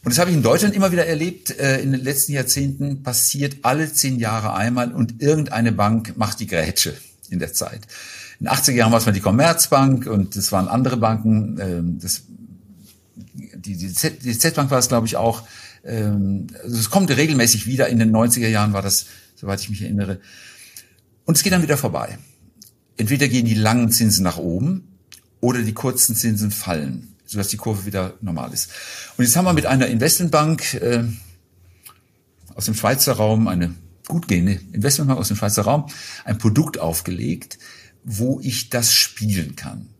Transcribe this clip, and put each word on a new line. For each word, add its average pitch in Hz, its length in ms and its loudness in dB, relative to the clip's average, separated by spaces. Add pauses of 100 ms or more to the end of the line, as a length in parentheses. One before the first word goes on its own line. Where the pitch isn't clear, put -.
Und 123 80 -4
das 120 80 2
habe 180 100 2
ich 175 80 2
in 135 60 2
Deutschland 180 320 4
immer 190 160 2
wieder 175 160 2
erlebt, 165 500 -4
äh, 135 240 0
in 135 100 0
den 131 120 -2
letzten 143 300 -2
Jahrzehnten 139 680 -2
passiert 139 640 -2
alle 151 280 0
zehn 131 280 -2
Jahre 107 340 -2
einmal 120 400 -2
und 117 260 -2
irgendeine 139 520 2
Bank 107 440 0
macht 104 240 -4
die 101 80 -6
Grätsche 80 480 -2 (340)
in 87 100 -4
der 82 140 -6
Zeit. - 340 -8 (520)
In - 60 -6
den - 40 -4
achtziger 135 280 2
Jahren 113 140 6
war 117 80 6
es 113 80 2
mal 107 60 4
die 98 60 2
Commerzbank 135 880 4
und 98 300 0
es 98 160 -2
waren 95 160 2
andere 127 300 0
Banken, 110 600 2
ähm, 87 400 -4
das, - 220 -6 (920)
die, - 600 -14
die 92 160 -8
Z-, - 320 -4
die 120 140 -4
Z-Bank 147 320 2
war 139 80 2
es, 123 120 2
glaube 117 180 2
ich, - 80 -4
auch. 117 320 -2 (360)
Ähm, 101 640 -2 (160)
also 120 140 -6
es 110 140 -2
kommt 190 180 2
regelmäßig 123 560 4
wieder. 123 240 2
In 117 80 2
den 110 140 6
neunziger 117 360 4
Jahren 104 260 2
war 98 100 0
das, 95 240 -2 (280)
soweit 98 240 -6
ich 110 120 -10
mich 98 100 -6
erinnere. 98 380 -4 (1040)
Und 165 100 2
es - 60 2
geht 202 100 0
dann 180 120 4
wieder 147 140 2
vorbei. 78 420 -4 (760)
Entweder 139 320 2
gehen 120 200 2
die 110 80 2
langen 110 360 4
Zinsen 104 320 2
nach 87 140 0
oben 98 500 -2 (520)
oder 120 220 2
die 110 120 -2
kurzen 123 420 -2
Zinsen 107 360 0
fallen, 76 640 -6 (100)
sodass 101 240 -6
die 104 80 -6
Kurve 101 280 -4
wieder 95 360 -4
normal 80 320 -6
ist. - 180 -6 (460)
Und 123 80 2
jetzt 120 100 4
haben 180 100 4
wir 180 80 4
mit 151 120 2
einer 131 220 2
Investmentbank, 151 880 0
äh, 117 280 0 (1500)
aus - 100 -6
dem 113 100 -2
Schweizer 131 380 2
Raum, 110 340 4
eine 87 280 0 (320)
gut 170 200 -4
gehende 92 320 2 (120)
Investmentbank 135 480 0
aus 107 80 -2
dem 101 100 -2
Schweizer 104 260 0
Raum, 139 240 2 (360)
ein 104 140 -4
Produkt 113 420 2
aufgelegt, - 800 -6 (440)
wo 117 380 -2
ich - 280 -6
das 120 240 2
spielen 92 600 -2
kann. - 340 -14 (100)